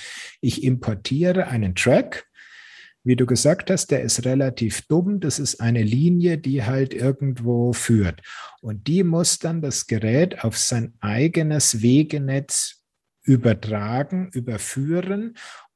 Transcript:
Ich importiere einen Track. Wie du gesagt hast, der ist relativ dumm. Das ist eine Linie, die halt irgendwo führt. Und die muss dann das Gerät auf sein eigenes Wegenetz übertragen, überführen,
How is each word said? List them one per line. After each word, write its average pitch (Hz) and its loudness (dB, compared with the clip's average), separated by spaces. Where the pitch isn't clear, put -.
Ich 127 -2
importiere 135 0
einen 107 0
Track. - 2
Wie 123 4
du 123 2
gesagt 147 2
hast, 185 -2
der 131 0
ist 120 -2
relativ 127 -2
dumm. 180 0
Das 160 -2
ist 139 -4
eine 117 2
Linie, 165 2
die 135 -2
halt 135 0
irgendwo 123 0
führt. 104 2
Und 107 -10
die 175 2
muss 170 0
dann 165 -4
das 135 -6
Gerät 117 0
auf 113 -2
sein - -2
eigenes 151 0
Wegenetz 139 0
übertragen, 117 0
überführen, 165 -4